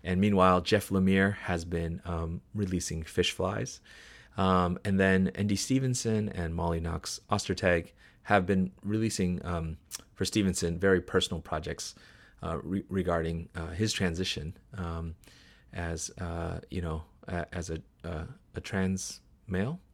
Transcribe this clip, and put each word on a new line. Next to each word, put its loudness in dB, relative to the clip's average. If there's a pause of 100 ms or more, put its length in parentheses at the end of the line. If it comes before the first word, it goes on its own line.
And 0
meanwhile, 6
Jeff 2
Lemire 4
has -4
been, -4
um, -4 (120)
releasing -2
Fish 0
Flies. -4 (560)
Um, 4
and 2
then 6
N 0
D 2
Stevenson 0
and -4
Molly 0
Knox -6 (100)
Ostertag 2 (360)
have 4
been 2 (140)
releasing, -2
um, -4 (360)
for -2
Stevenson, 0
very 6
personal 0
projects, -8 (440)
uh, -6
re-, -4
regarding, 0
uh, -6
his 0
transition, -2 (220)
um, -6 (560)
as, -6 (100)
uh, -4 (100)
you -4
know, -4 (240)
a-, -6
as -8
a, -6 (220)
uh, -6 (280)
a -6
trans -2 (280)
male. -2 (140)